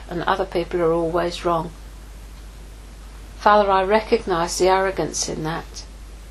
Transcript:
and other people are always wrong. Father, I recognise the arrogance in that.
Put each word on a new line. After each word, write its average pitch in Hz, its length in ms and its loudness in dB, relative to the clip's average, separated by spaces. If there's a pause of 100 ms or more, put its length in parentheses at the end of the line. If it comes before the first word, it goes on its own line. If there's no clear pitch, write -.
(100)
and 175 140 -4
other 190 200 2
people 175 380 -2
are 165 100 6
always 170 540 0
wrong. 170 240 0 (1700)
Father, 208 320 6
I 190 140 4
recognise 202 720 2
the 180 100 6
arrogance 185 600 2
in 160 140 -4
that. - 420 -6 (440)